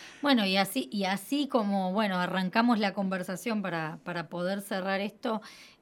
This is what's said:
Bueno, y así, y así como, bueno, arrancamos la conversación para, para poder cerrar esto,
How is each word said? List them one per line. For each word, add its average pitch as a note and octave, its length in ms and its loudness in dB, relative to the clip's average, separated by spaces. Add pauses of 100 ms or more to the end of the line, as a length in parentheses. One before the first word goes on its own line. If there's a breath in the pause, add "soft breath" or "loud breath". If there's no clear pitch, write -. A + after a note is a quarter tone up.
(240 loud breath)
Bueno, C4 200 4
y F#3+ 140 2
así, G3 340 0
y G3+ 120 0
así A#3 440 0
como, G3 460 2
bueno, G3+ 240 2
arrancamos F#3+ 640 2
la G3 140 2
conversación F#3+ 680 -2
para, E3 420 -2
para E3+ 240 -4
poder F#3 340 -2
cerrar G3 400 -2
esto, G#3 380 -4 (420 loud breath)